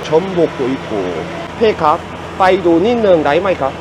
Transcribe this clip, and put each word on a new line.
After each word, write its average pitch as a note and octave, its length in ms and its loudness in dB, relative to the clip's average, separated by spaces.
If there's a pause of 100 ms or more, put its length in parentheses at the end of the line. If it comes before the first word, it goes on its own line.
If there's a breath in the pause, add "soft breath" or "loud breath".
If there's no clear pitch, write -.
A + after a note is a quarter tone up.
전복도 D#3+ 640 0
있고. G#2+ 460 -4 (460)
페이캅, E3+ 380 2 (400)
빠이도 F#3 420 4
니는 G3+ 440 2
나이마이캅. D3+ 580 0